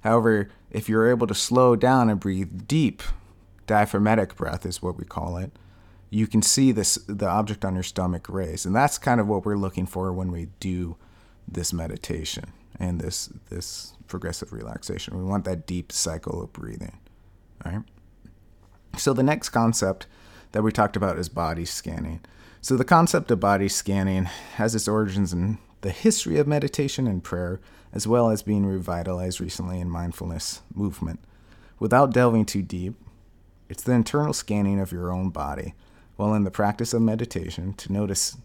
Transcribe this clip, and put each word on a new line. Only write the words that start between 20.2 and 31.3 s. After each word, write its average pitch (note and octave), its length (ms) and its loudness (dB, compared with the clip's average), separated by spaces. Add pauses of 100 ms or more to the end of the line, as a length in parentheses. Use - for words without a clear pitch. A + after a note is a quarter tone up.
that G#2+ 120 0
we G#2+ 100 2
talked G#2+ 240 2
about G2 200 0
is F2 120 -4
body E2 360 -4
scanning. E2 580 -8 (380)
So - 160 0
the B2+ 80 2
concept - 460 4
of A2+ 80 4
body G2 300 4
scanning F#2+ 560 0
has A2 500 -4
its G#2+ 140 -2
origins G2+ 440 2
in F#2+ 260 0 (240)
the G2 80 -4
history D#3+ 480 2
of D3 80 4
meditation C#3+ 600 0
and F#2+ 180 0
prayer, F2+ 360 -4 (320)
as G2+ 140 -4
well A#2 240 4
as G#2+ 100 2
being G2+ 240 2
revitalized F2+ 760 -2
recently F2+ 400 -6
in F2 100 -4
mindfulness E2+ 720 -6 (100)
movement. E2 480 -4 (580)